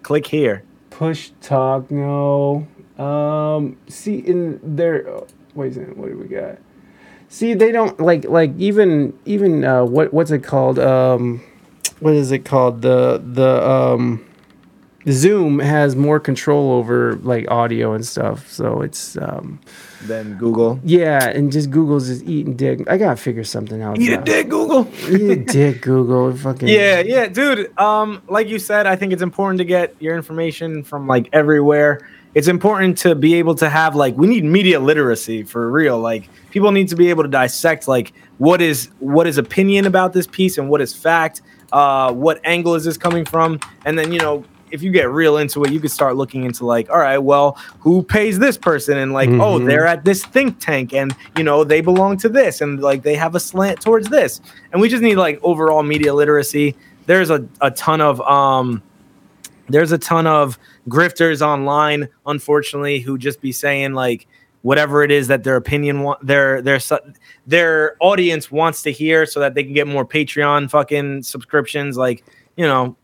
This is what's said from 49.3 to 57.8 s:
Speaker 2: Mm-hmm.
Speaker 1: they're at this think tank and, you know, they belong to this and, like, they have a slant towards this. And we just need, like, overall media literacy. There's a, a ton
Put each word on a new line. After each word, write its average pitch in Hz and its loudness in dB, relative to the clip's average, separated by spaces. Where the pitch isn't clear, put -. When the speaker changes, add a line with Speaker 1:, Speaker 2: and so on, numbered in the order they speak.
Speaker 2:
Mm-hmm. 123 0
Speaker 1:
they're 151 4
at 165 0
this 190 0
think 262 -2
tank 131 -4
and, 135 0
you 160 -2
know, 147 4
they 156 2
belong 190 2
to 226 0
this 220 2
and, 143 -4
like, 139 0
they 147 0
have 165 -4
a 180 0
slant 190 -2
towards 220 2
this. 240 2
And 180 0
we 226 4
just 233 0
need, 220 4
like, 160 0
overall 156 2
media 147 0
literacy. 147 2
There's 180 4
a, 139 0
a 139 2
ton 156 -2